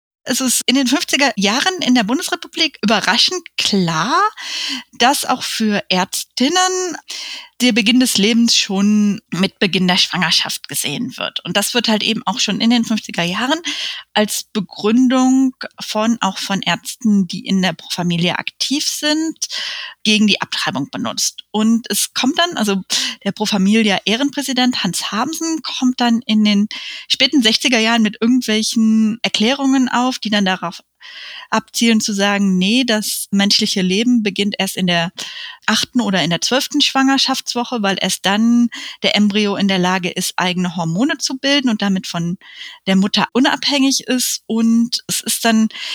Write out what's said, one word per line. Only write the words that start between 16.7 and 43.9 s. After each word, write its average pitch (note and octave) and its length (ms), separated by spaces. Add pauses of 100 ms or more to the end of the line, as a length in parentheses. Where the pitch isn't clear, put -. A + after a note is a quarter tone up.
die - 180
in F#3+ 160
der F#3 140
Pro - 160
Familia F3 460
aktiv - 520
sind, D#4 480 (680)
gegen G#3+ 220
die G3 140
Abtreibung - 500
benutzt. - 600
Und A3 400
es - 240
kommt C#4 240
dann, F4 180
also G3+ 240 (440)
der G3+ 80
Pro G#3+ 120
Familia G#3 640
Ehrenpräsident B3+ 760
Hans - 300
Habensen D#4+ 480
kommt - 400
dann A#3 240
in G#3+ 200
den G#3 220 (420)
späten C4+ 340
sechziger A3+ 360
Jahren A3+ 220
mit A3 220
irgendwelchen A3 1000
Erklärungen C4 680
auf, B3+ 280
die G3+ 120
dann G#3 160
darauf F3+ 360 (640)
abzielen A3+ 520
zu G#3+ 120
sagen, G3 460
nee, A3 260
das G#3+ 460
menschliche G3+ 500
Leben A3 420
beginnt G3+ 360
erst F#3+ 180
in F#3 100
der F3 260 (520)
achten A3+ 380
oder F#3+ 200
in F3 60
der E3+ 140
zwölften C#4 400
Schwangerschaftswoche, C4+ 1000
weil G3 180
erst - 260
dann A#3 420 (340)
der - 140
Embryo G#3 400
in G3+ 100
der F#3+ 120
Lage F3+ 320
ist, - 260
eigene F3+ 400
Hormone F#3 400
zu - 220
bilden C4+ 320
und G#3+ 100
damit G3 260
von E3+ 300 (500)
der F#3+ 100
Mutter G3 360
unabhängig C4+ 760